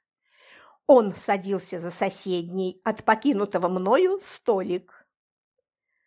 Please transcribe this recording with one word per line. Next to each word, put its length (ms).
Он 240
садился 640
за 120
соседний 920
от 220
покинутого 640
мною 520
столик. 840